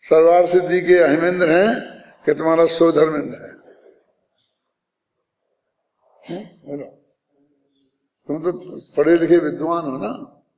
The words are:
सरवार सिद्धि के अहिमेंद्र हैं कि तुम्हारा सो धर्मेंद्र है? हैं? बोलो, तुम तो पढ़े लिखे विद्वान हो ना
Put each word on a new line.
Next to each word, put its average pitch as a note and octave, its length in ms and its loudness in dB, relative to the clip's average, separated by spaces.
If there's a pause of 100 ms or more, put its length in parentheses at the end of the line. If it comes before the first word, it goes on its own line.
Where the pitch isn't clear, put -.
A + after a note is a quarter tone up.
सरवार E3+ 460 4
सिद्धि F3 340 0
के F3 140 2
अहिमेंद्र E3+ 540 0
हैं G#3 320 0 (440)
कि D3+ 80 0
तुम्हारा D#3+ 320 0
सो E3 260 2
धर्मेंद्र D3+ 460 0
है? - 200 -20 (2750)
हैं? F#3+ 360 -16
बोलो, C#3+ 200 -14 (1400)
तुम D3 100 -6
तो F3 440 -8 (160)
पढ़े D#3+ 200 2
लिखे E3 200 2
विद्वान D#3+ 460 -4
हो C3+ 140 -8
ना - 460 -12 (140)